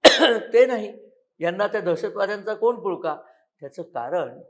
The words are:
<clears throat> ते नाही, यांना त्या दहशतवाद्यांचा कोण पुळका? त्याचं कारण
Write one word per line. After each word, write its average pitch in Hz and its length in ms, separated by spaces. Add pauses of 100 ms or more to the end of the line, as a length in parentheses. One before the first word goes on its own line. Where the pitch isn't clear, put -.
<clears throat> - 500
ते 240 140
नाही, 214 280 (460)
यांना 180 260
त्या 202 140
दहशतवाद्यांचा 202 720
कोण 226 220
पुळका? 170 400 (440)
त्याचं 143 220
कारण 139 680